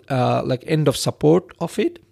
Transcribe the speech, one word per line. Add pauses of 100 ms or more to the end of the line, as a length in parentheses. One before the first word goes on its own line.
uh,
like,
end
of
support
of
it, (120)